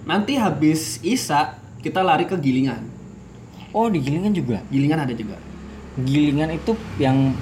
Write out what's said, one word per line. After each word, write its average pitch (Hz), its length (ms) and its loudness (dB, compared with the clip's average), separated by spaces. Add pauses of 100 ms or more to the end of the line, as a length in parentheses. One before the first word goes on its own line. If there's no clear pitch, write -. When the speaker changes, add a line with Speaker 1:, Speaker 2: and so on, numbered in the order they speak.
Speaker 1:
Nanti 202 320 0
habis 156 640 2
Isya, 170 540 0 (240)
kita - 220 -2
lari 175 240 4
ke 180 120 -2
Gilingan. 131 520 2 (800)
Speaker 2:
Oh, 220 180 2
di 190 120 2
Gilingan 156 320 0
juga? 127 360 0
Speaker 1:
Gilingan 139 340 2
ada 127 100 -2
juga. 107 240 -6 (640)
Speaker 2:
Gilingan 147 540 2
itu 170 200 -2 (240)
yang 131 460 4